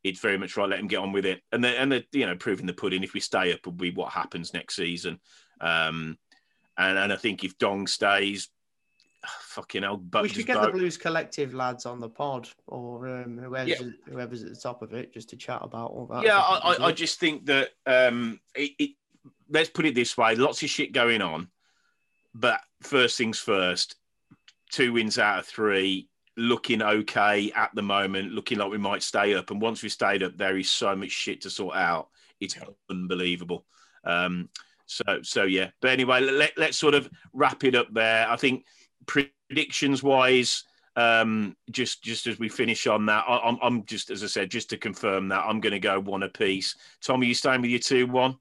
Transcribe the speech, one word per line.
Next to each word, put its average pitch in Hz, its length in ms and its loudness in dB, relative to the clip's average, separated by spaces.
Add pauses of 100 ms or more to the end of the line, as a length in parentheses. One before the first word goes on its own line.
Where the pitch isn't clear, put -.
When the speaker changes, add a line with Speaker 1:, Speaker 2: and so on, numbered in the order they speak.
Speaker 1:
it's 95 160 -2
very 98 180 0
much 98 180 -8
right. 101 120 0
Let 95 120 -2
him 107 80 -6
get 101 120 -2
on 98 120 -4
with 98 140 0
it, 92 160 -2 (100)
and 120 120 0
the, 123 40 4
and 131 240 0
the, 123 200 0
you 135 140 0
know, 90 100 -4
proving 95 300 -4
the 90 60 -4
pudding. 95 300 -4
If 95 120 -8
we 101 60 -4
stay 92 320 0
up, - 140 -6
will 90 60 -10
be 87 180 -4
what 90 220 -6
happens 82 420 -8
next - 220 -8
season. 85 420 -6 (420)
Um, 82 560 -2 (640)
and, 95 200 2
and 101 140 0
I 92 40 0
think 104 280 -4
if 92 140 -10
Dong 98 280 0
stays, 101 640 0 (760)
<sighs> - 60 -12 (120)
fucking - 420 -8
hell, 101 140 -4
but 101 260 0
Speaker 2:
We 214 60 0
should 196 80 -6
Speaker 1:
just 220 100 -6
Speaker 2:
get 254 80 0
the 214 140 4
Speaker 1:
vote. 202 60 2
Speaker 2:
Blues 180 220 -2
Collective 156 580 -4
lads 127 320 -4
on 120 140 -8
the 113 80 -10
pod, 131 400 -8 (180)
or, 123 560 -12
um, 120 160 -12
whoever's 127 420 -4
Speaker 1:
Yeah. 123 60 -10
Speaker 2:
at, 120 260 -16
whoever's 120 320 -10
at - 100 -12
the 113 60 -20
top 123 220 -10
of 107 120 -14
it, 123 180 -12
just 110 180 -18
to 117 60 -18
chat 123 260 -10
about 117 280 -10
all 123 160 -12
that. 123 180 -6
Speaker 1:
Yeah, 208 140 4
Speaker 2:
That'd 190 240 2
be 170 60 2
Speaker 1:
I, - 20 4
I, 170 160 2
I 165 40 6
Speaker 2:
good. 160 60 -4
Speaker 1:
just 160 240 -6
think 151 260 -2
that, 139 240 2 (160)
um, 120 540 4 (140)
it, 143 240 -4
it, 143 120 0 (600)
let's 160 180 4
put 165 160 -2
it 143 100 2
this 120 220 2
way: 113 200 6
lots 131 260 2
of 139 80 -2
shit - 220 -4
going 117 280 4
on, 85 280 -4 (840)
but 113 260 2 (200)
first 127 380 4
things 113 200 0
first. 92 580 0 (760)
Two 123 240 2
wins 110 240 0
out 104 220 2
of - 60 -14
three, 98 640 0 (300)
looking 117 420 0
okay 104 760 2
at 110 200 0
the 107 80 -2
moment, 98 500 0
looking 107 240 -4
like 101 140 -2
we 107 80 -4
might 101 240 -2
stay 104 320 2
up. 92 160 -2
And 101 100 -4
once 113 220 -2
we 107 80 -8
stayed 101 320 0
up, 90 160 -6
there 95 180 0
is 95 140 -2
so 98 260 0
much 95 140 -8
shit - 320 -6
to 95 80 -12
sort 90 260 -6
out. 85 320 0 (300)
It's - 180 -8
Speaker 3:
Yeah. - 80 -16 (240)
Speaker 1:
unbelievable. 90 800 -4 (380)
Um, 90 440 -2 (380)
so, - 360 -4
so - 200 -2
yeah. 92 280 2 (100)
But 127 100 2
anyway, 127 300 4
let, 139 360 2
let's 156 220 0
sort 147 160 6
of 135 160 2 (220)
wrap 139 320 2
it 127 100 6
up 117 180 2
there. 113 360 4
I 117 80 2
think 131 280 0 (420)
predictions 139 960 0
wise, 127 600 4 (320)
um, 110 600 4 (160)
just, - 300 -4
just 113 260 -6
as 101 100 -4
we 113 100 -4
finish 113 380 0
on 107 200 2
that, 107 220 2
I, 120 100 4
I'm, 117 220 2
I'm 120 260 0
just, - 240 -10
as 101 120 -6
I 104 40 -6
said, 95 240 -2
just 117 200 -6
to 110 60 -4
confirm 98 520 -2
that, 95 180 0
I'm 110 140 0
gonna 104 200 0
go 98 200 2
one 98 220 -4
apiece. 95 540 -2 (260)
Tom, 127 200 0
are - 20 2
you 120 100 2
staying 131 280 2
with 120 80 0
your 120 100 2
two 123 260 2
one? 127 340 2